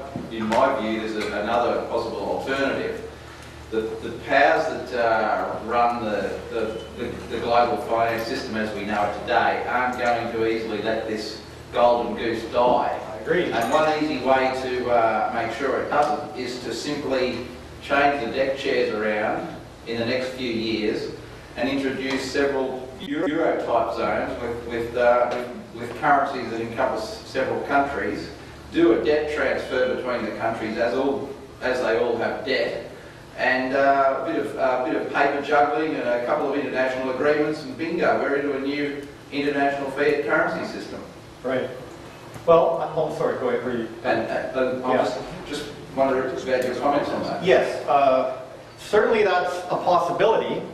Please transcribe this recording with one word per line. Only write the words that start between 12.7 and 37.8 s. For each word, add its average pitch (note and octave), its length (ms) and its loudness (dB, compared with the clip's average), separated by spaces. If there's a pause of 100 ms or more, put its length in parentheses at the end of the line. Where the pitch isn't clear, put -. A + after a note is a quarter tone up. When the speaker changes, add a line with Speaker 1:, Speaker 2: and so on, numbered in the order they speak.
Speaker 2:
Agreed. F3 300 2
Speaker 1:
And A#2+ 200 0
one D#3 320 2
easy C#3 220 0
way C3 260 4 (120)
to, B2 260 -2
uh, A2+ 460 2
make A#2 200 -2
sure C3 280 -2
it - 60 -4
doesn't - 460 0
is B2 280 -6
to A2+ 100 -6
simply C3 720 -2 (380)
change C#3+ 420 2
the - 60 -4
deck - 260 0
chairs B2 380 2
around G#2+ 520 -2 (380)
in A#2 140 -4
the A#2 60 -2
next B2+ 240 -2
few B2 220 -4
years A2 600 -2 (440)
and B2+ 140 0
introduce C3+ 600 -2
several C3+ 580 0 (100)
Euro-type C#3+ 960 0
zones A2 460 -2
with, A#2 260 -6
with, A#2 300 -4
uh, A#2+ 320 6 (460)
with, A#2 140 -10
with - 120 -10
currencies C3+ 480 2
that A2+ 120 -4
encompass - 640 -2
several B2+ 400 -2
countries, - 640 0 (440)
do E3 260 6
a - 60 -2
debt D3+ 300 2
transfer B2+ 600 0
between - 300 -2
the - 140 -4
countries - 380 -2
as A#2+ 180 2
all, - 340 0 (320)
as B2+ 200 0
they A#2 180 2
all A#2+ 180 2
have - 260 -2
debt, - 460 -2 (480)
and, C3 380 2
uh, C3+ 480 4
a - 80 -2
bit C#3+ 120 0
of, - 140 -6
uh, B2+ 280 2
bit D3+ 100 0
of - 180 -2
paper C#3 300 2
juggling D3+ 520 2
and B2 120 -2
a A#2+ 180 0
couple - 260 0
of C#3+ 80 -2
international C3 540 0
agreements, D3 500 2
and B2+ 140 -10
bingo, D#3 420 2